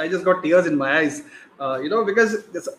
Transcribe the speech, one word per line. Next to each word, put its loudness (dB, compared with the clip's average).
I -4
just -4
got 2
tears 4
in 0
my 0
eyes, -2
uh, -4
you -6
know, 0
because 0
this, -10